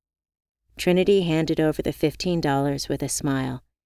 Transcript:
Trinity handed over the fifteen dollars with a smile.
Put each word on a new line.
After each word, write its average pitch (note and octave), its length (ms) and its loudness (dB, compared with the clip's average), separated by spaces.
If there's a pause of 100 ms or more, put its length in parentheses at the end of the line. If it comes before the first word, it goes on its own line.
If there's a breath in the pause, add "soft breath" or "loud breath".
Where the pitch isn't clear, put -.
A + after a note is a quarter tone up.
(800)
Trinity F#3 440 4
handed D#3+ 380 0
over D#3 220 0
the D#3 100 -2
fifteen E3+ 480 -2
dollars C#3 480 0
with C#3+ 140 -4
a C#3 60 -4
smile. C3 540 -4 (240)